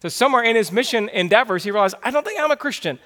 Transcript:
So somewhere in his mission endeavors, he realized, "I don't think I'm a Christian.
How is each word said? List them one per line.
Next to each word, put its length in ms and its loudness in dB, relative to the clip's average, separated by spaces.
So 80 -6
somewhere 340 2
in 120 2
his 160 0
mission 380 -2
endeavors, 540 2
he 80 -6
realized, 320 2
"I 60 -2
don't 160 -2
think 140 -6
I'm 120 2
a 60 2
Christian. 480 -6